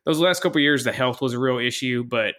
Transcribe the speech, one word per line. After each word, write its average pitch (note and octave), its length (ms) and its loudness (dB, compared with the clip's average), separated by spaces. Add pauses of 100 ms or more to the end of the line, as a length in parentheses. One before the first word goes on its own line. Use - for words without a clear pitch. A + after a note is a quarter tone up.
Those D#3 140 0
last F3 240 2
couple E3+ 160 2
of D3 40 4
years, C#3+ 220 2
the A#2+ 80 -2
health B2+ 300 -2
was B2+ 120 0
a A#2+ 40 -4
real B2+ 200 0
issue, A#2+ 460 -2
but A#2 340 -2